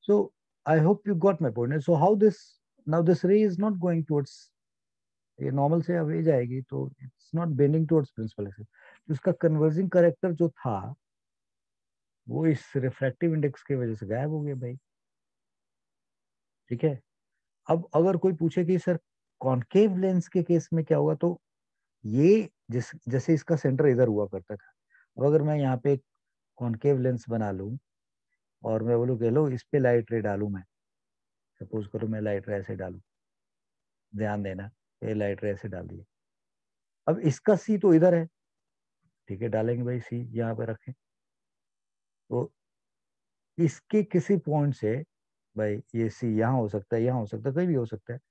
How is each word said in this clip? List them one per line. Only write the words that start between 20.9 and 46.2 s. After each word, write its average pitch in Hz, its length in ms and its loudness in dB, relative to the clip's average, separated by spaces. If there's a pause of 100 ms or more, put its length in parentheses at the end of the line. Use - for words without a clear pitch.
होगा, 151 160 2
तो 175 260 -2 (640)
ये 160 460 4 (200)
जिस, 120 140 -2 (240)
जैसे 135 260 0
इसका 156 220 -2
center 139 300 0
इधर 123 220 4
हुआ 104 180 0
करता 98 300 -10
था, - 160 -20 (460)
अब 123 60 -2
अगर 147 180 4
मैं 151 140 0
यहाँ 131 220 0
पे 143 140 0
एक 135 100 -2 (540)
concave 123 420 -2
lens 123 300 -2
बना 110 220 -2
लूँ 98 280 -8 (840)
और 110 180 -2
मैं 117 140 0
बोलूँ 123 220 0
कि 113 120 0
"लो 147 180 2
इस 127 140 -6
पे - 160 -2
light 120 340 2
ray 113 80 -2
डालूँ 104 300 -2
मैं", 92 140 -8 (960)
Suppose 107 260 -8
करो 110 220 -8
मैं 110 120 -4
light 104 280 -4
ray 104 80 -4
ऐसे 98 200 -8
डालूँ, 92 240 -10 (1160)
ध्यान 104 260 -4
देना, 98 280 -8 (340)
ये 110 100 -4
light 101 300 -4
ray 104 60 -2
ऐसे 101 180 -8
डाल 87 200 -12
दिया। 92 160 -16 (1040)
अब 170 100 0
इसका 185 380 2
सी 208 220 0
तो 175 160 6
इधर 175 200 6
है, 165 120 0 (1040)
ठीक 98 140 -8
है, 107 60 -2
डालेंगे 113 340 -2
भाई 123 180 -4
सी 117 380 -8
यहाँ 113 160 -2
पे 113 120 -6
रखें, 110 260 -10 (1400)
तो 123 240 -4 (1040)
इसके 170 440 0
किसी 190 340 0
point 147 380 0
से, 120 300 -4 (520)
भाई 107 200 -2 (180)
ये 113 160 0
सी 110 280 -2